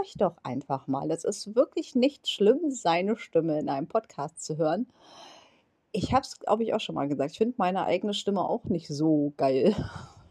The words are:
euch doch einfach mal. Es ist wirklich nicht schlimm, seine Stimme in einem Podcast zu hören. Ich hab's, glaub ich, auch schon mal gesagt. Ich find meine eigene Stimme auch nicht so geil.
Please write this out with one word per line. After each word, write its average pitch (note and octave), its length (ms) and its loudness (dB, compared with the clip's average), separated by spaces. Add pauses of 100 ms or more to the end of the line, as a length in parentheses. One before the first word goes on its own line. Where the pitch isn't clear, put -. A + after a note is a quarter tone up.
euch - 160 -8
doch F3 260 2
einfach C#3 440 -6
mal. D3 240 -2
Es E3 120 -4
ist G3+ 320 -6
wirklich D#4 400 0
nicht C4 320 2
schlimm, C4+ 420 4
seine F#3+ 480 0
Stimme D#3+ 420 0
in C#3+ 100 -2
einem C#3+ 180 -4
Podcast - 560 -4
zu D#3 140 -6
hören. E3 300 0 (1040)
Ich G3 200 0
hab's, - 260 0
glaub G#3+ 200 0
ich, A3+ 140 0
auch A3 80 -2
schon - 140 -8
mal C#3 120 -2
gesagt. C#3 240 -2
Ich - 60 -18
find A#3 200 -8
meine F#3 280 0
eigene G3+ 280 0
Stimme G3+ 280 -2
auch - 240 -2
nicht E3+ 240 -4
so D3 480 2
geil. C3+ 360 4 (580)